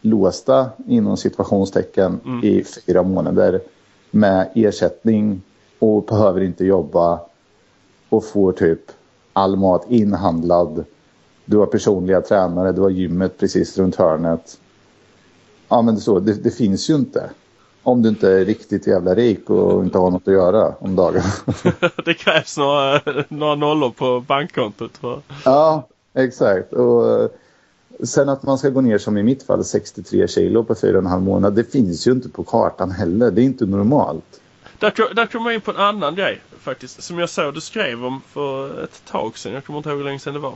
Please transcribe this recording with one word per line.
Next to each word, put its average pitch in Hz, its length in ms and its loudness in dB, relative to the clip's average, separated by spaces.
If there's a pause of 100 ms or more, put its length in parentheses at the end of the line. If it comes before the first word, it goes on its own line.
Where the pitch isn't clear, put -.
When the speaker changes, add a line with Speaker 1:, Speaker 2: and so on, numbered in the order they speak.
Speaker 1:
inlåsta 113 680 2 (180)
inom 104 280 2
situationstecken 95 1080 0
Speaker 2:
Mm. 123 200 -6
Speaker 1:
i 98 200 4 (220)
fyra 90 160 2
månader 92 580 0 (500)
med 95 440 2
ersättning 104 880 0 (360)
och 107 260 2
behöver 101 360 2
inte 92 240 -2
jobba 85 560 2 (880)
och 107 160 0
får 98 280 0
typ 82 280 0 (520)
all 98 240 0
mat 92 320 2
inhandlad? 87 960 0 (600)
Du 104 120 0
har 101 100 4
personliga 92 540 0
tränare, 92 520 0
du 90 80 -2
har 98 100 2
gymmet 92 480 -2
precis 92 400 -2
runt 92 180 0
hörnet. 82 640 0 (1080)
Ja, 117 140 4
men 113 180 2
så, 101 200 2
det, 104 140 0
det 104 160 -2
finns 95 400 -2
ju 160 40 4
inte. - 360 -2 (520)
Om 123 200 2
du 110 60 4
inte 104 240 2
är 95 120 4
riktigt 101 420 -4
jävla 92 280 2
rik 110 360 0
och 95 340 2
inte 92 140 0
har 92 120 4
något 92 180 -2
att 95 60 4
göra 92 440 4
om 95 180 -4
dagen. 87 260 2 (400)
Speaker 2:
<laughs> 170 420 -2
Det 170 100 0
krävs 160 440 -2
några, 143 420 2 (280)
några 151 260 -2
nollor 147 360 0
på 123 300 -2
bankkontot, 127 840 -4
va? 131 180 -8 (240)
Speaker 1:
Ja, 151 440 4 (260)
exakt. 120 580 0
Och, 120 380 2 (100)
eh, 113 80 0 (760)
sen 139 240 0
att 135 140 -4
man 135 160 -2
ska 143 120 -2
gå 131 100 0
ner, 113 180 2
som 104 200 -2
i 101 40 -2
mitt 131 200 0
fall, 92 220 -2
sextiotre 95 640 -2
kilo 95 360 0
på 113 100 -2
fyra 98 240 0
och 92 60 2
en 87 60 -2
halv 92 120 0
månad, 98 320 0
det 117 180 2
finns 92 340 0
ju 123 60 4
inte 127 160 -4
på - 160 -10
kartan 95 460 -2
heller. 98 400 0
Det 117 120 2
är - 20 4
inte 131 220 -2
normalt. 101 760 -2 (380)
Speaker 2:
Där 208 120 0
ko-, 208 240 -2
där 226 120 0
kommer 233 240 -8
jag 233 40 -2
in 220 60 -4
på 214 100 -8
en - 60 -8
annan 196 380 -2
grej, 165 260 -4 (200)
faktiskt, - 420 -14
som 175 160 -10
jag 170 100 -4
såg 147 260 -4
du 156 60 -10
skrev 123 440 -8
om 131 240 -8
för 139 560 -8
ett - 260 -18
tag - 280 -8
sedan. 98 140 -12
Jag 131 120 -12
kommer 147 140 -12
inte 151 100 -12
ihåg 143 100 -6
hur 143 60 -8
länge 139 140 -8
sedan 143 160 -12
det 147 60 -10
var. 139 160 -10